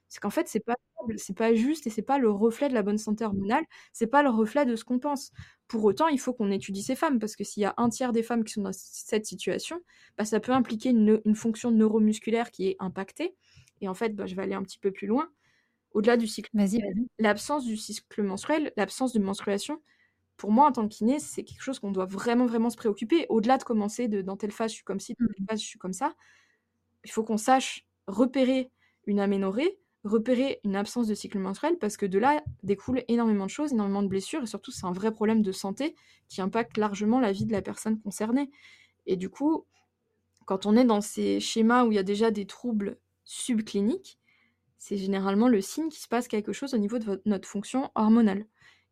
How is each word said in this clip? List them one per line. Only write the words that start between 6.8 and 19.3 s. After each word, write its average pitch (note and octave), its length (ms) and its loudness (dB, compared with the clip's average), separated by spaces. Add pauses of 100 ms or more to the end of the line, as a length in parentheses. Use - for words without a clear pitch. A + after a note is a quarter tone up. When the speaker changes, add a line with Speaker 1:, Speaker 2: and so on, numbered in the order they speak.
Speaker 1:
ces B3+ 140 -2
femmes, C#4+ 240 2
parce G#3+ 160 -4
que G3+ 80 -6
s'il - 180 -6
y G3+ 40 2
a F#3+ 100 0
un A#3 140 2
tiers B3 240 -2
des A3+ 100 2
femmes A3+ 220 0
qui - 80 -10
sont G#3+ 80 -4
dans F#3+ 100 -4
c-, F#3+ 80 -10 (260)
cette G#3+ 200 -2
situation, - 560 -6 (360)
bah, G#3 60 0
ça G#3+ 160 0
peut B3 140 -2
impliquer A#3+ 380 0
une, A3 340 6
une G#3+ 100 4
fonction A#3 360 -2
neuromusculaire A3 800 4
qui F#3+ 180 -2
est F#3+ 100 -2
impactée. F#3+ 560 -6 (460)
Et G3 80 -6
en F#3 40 -4
fait, A3 220 -2
bah, G3+ 120 -6
je F#3 80 -8
vais F#3+ 80 -6
aller F#3+ 100 -4
un G3 100 -4
petit - 160 -14
peu G3 120 0
plus G3 160 -10
loin. C#4+ 200 0 (640)
Au-delà A3 240 4
du A#3 100 2
cycle G#3+ 280 -8
Speaker 2:
Vas-y, G3+ 240 2
Speaker 1:
menstruel, G3+ 180 -4
Speaker 2:
vas-y. B3 120 -2 (120)
Speaker 1:
l'absence A3 460 0
du A3 100 -4
cycle G#3+ 480 -8
menstruel, C#4 540 -2
l'absence A3+ 340 -2
de A3 80 0
menstruation, G3+ 600 -2 (560)